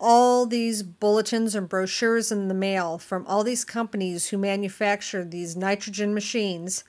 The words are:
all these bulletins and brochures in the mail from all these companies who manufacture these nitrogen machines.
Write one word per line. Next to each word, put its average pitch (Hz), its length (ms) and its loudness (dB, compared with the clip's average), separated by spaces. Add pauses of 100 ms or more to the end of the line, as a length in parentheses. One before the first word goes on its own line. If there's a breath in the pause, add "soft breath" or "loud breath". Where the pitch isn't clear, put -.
all 247 460 6
these 226 360 0
bulletins 214 720 2
and 190 140 -2
brochures 220 640 0
in 196 160 -2
the 190 60 0
mail 190 440 0
from - 280 -6
all 208 180 2
these 240 200 -2
companies 196 680 -4
who 202 80 -2
manufacture 202 840 -2
these 170 320 -8
nitrogen 202 580 -2
machines. 190 760 -4